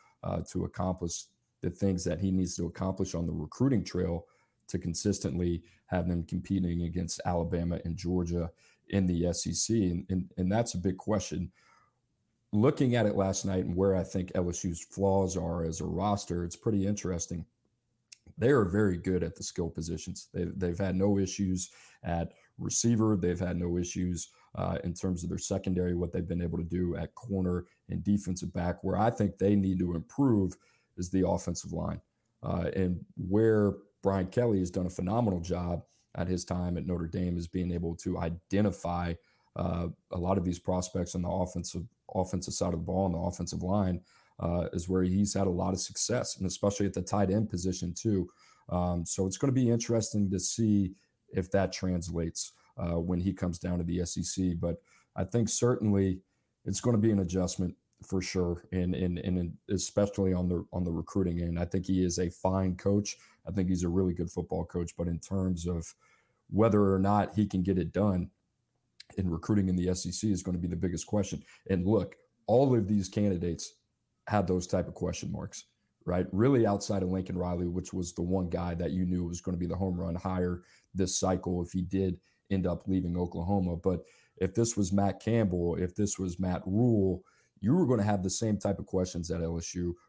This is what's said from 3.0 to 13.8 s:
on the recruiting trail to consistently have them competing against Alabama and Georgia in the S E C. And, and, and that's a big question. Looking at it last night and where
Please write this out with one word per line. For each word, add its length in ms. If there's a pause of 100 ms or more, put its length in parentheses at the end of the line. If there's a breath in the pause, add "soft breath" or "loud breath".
on 100
the 80
recruiting 500
trail 440 (400 soft breath)
to 100
consistently 880 (240 soft breath)
have 200
them 160
competing 600
against 420
Alabama 600
and 100
Georgia 560 (380 soft breath)
in 160
the 200
S 220
E 60
C. 360
And, 200
and, 280
and 140
that's 220
a 60
big 180
question. 540 (1000 soft breath)
Looking 440
at 100
it 100
last 300
night 200
and 100
where 200